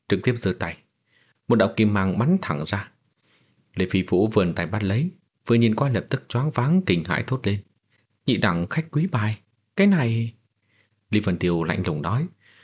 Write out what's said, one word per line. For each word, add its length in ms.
trực 140
tiếp 160
giơ 200
tay. 180
Một 80
đạo 200
kim 180
mang 240
bắn 240
thẳng 240
ra. 240
Lệ 160
Phi 120
Vũ 240
vươn 280
tay 120
bắt 160
lấy, 280
vừa 80
nhìn 200
qua 140
lập 200
tức 200
choáng 220
váng 360
kinh 180
hãi 220
thốt 200
lên. 140
"Nhị 100
đẳng 300
khách 240
quý 160
bài, 320
cái 100
này?" 480
Lý 100
Vân 180
Tiêu 260
lạnh 220
lùng 160
nói, 240